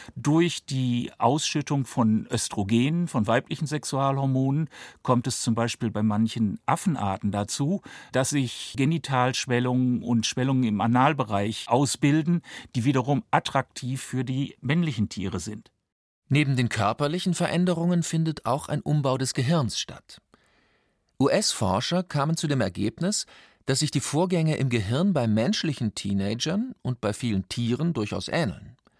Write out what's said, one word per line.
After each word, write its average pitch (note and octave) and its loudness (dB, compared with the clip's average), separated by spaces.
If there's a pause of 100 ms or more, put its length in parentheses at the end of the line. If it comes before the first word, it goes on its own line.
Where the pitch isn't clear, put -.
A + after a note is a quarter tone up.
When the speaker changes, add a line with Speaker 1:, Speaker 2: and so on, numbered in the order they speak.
(160)
Speaker 1:
durch D#3 2
die B2+ 0
Ausschüttung C#3+ 0
von A2 2
Östrogenen, A#2+ 0
von A2 0
weiblichen C3+ 0
Sexualhormonen, C#3 0 (360)
kommt B2 2
es - -4
zum A#2 0
Beispiel A#2 -2
bei G#2+ -2
manchen G#2+ 0
Affenarten G#2 -2
dazu, C#3 -2 (300)
dass B2+ 2
sich C#3 -2
Genitalschwellungen B2+ 2
und A#2+ 2
Schwellungen C3 2
im G#2 2
Analbereich A2+ 2
ausbilden, D3 2 (320)
die A#2 0
wiederum C3 2
attraktiv C3+ -2
für B2+ -4
die C3 -4
männlichen D3 0
Tiere F#2 -6
sind. G#2+ -10 (580)
Speaker 2:
Neben C#3 2
den A#2+ 2
körperlichen D3 0
Veränderungen F3 0
findet D#3+ -2
auch C3+ -2
ein D3+ -2
Umbau C3+ 0
des C3 -4
Gehirns C3+ 0
statt. - -12 (1000)
U-S-Forscher C3+ 2
kamen D#3 -2
zu E3 -2
dem C#3 0
Ergebnis, G#2+ -2 (400)
dass C3+ 0
sich D3 0
die C#3+ 0
Vorgänge D#3+ 2
im C3+ 0
Gehirn A#2+ 2
bei B2 2
menschlichen A#2+ 0
Teenagern A#2+ -2
und B2+ -4
bei G#2 0
vielen G2+ -2
Tieren A#2+ -2
durchaus G#2 -4
ähneln. - -4 (240)